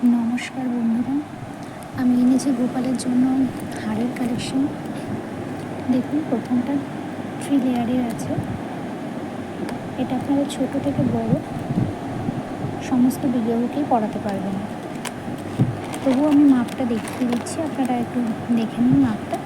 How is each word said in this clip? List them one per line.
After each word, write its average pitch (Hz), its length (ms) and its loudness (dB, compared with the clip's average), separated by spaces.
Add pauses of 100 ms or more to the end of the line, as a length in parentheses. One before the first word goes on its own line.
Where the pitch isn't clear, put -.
নমস্কার 240 600 2
বন্ধুরা, 240 540 0 (800)
আমি 247 200 6
এনেছি 254 300 4
গোপালের 247 460 0
জন্য 254 480 4 (400)
হারের 220 220 0 (100)
কালেকশন। 262 500 0 (1200)
দেখুন, 254 380 2
প্রথমটা 247 440 0 (680)
থ্রি 277 160 2
লেয়ারের 247 480 2
আছে। 226 280 -4 (1600)
এটা 254 180 -2
আপনারা 277 340 0
ছোট - 340 -2
থেকে 277 200 0 (100)
বড় 226 260 2 (1500)
সমস্ত 254 360 4
বিবাহকেই 240 640 2
পরাতে 214 340 2
পারবেন। 196 300 -2 (1500)
তবুও 269 220 4
আমি 294 160 8
মাপটা 254 420 6
দেখিয়ে 233 460 -2
দিচ্ছি, 240 300 -2
আপনারা 269 320 0
একটু 240 280 0 (340)
দেখে 226 260 0
নিন 262 200 6
মাপটা। 240 440 0